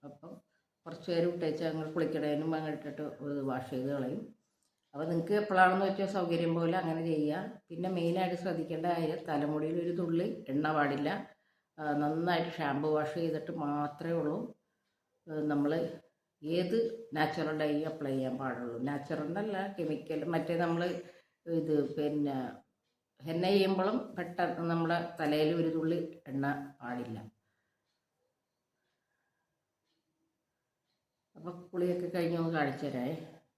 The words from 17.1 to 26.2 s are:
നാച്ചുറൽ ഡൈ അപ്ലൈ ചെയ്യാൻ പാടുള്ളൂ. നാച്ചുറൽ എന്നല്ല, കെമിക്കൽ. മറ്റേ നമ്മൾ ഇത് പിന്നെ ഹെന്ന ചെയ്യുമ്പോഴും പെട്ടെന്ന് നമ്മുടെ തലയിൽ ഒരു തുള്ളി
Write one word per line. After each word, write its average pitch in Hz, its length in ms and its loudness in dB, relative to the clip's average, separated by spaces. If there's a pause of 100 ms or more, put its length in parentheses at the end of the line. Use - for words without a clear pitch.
നാച്ചുറൽ 156 500 0
ഡൈ 151 100 2 (200)
അപ്ലൈ 139 240 -4
ചെയ്യാൻ 131 220 -2
പാടുള്ളൂ. 123 400 -4 (100)
നാച്ചുറൽ 143 400 -4
എന്നല്ല, 202 280 -2 (220)
കെമിക്കൽ. 151 440 -4 (120)
മറ്റേ 165 300 0
നമ്മൾ 170 180 2 (640)
ഇത് 156 300 2 (200)
പിന്നെ 147 420 0 (840)
ഹെന്ന 165 320 0
ചെയ്യുമ്പോഴും 190 440 4 (200)
പെട്ടെന്ന് 170 540 -2
നമ്മുടെ 170 260 4 (240)
തലയിൽ 151 300 4 (100)
ഒരു 160 160 4
തുള്ളി 160 220 2 (320)